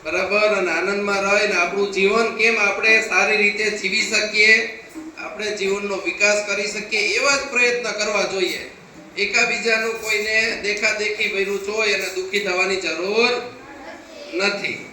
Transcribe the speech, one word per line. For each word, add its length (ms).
બરાબર? 360
અને 320
આનંદમાં 500
રહીને 320
આપણું 380
જીવન 440
કેમ 240
આપણે 420
સારી 360
રીતે 320
જીવી 320
શકીએ, 800
આપણે 340
જીવનનો 440
વિકાસ 520
કરી 200
શકીએ 320
એવા 360
જ 40
પ્રયત્ન 400
કરવા 320
જોઈએ. 480
એકાબીજાનું 840
કોઈને 640
દેખાદેખી 640
ભર્યું 380
જોઈ 280
અને 120
દુઃખી 240
થવાની 360
જરૂર 680
નથી. 600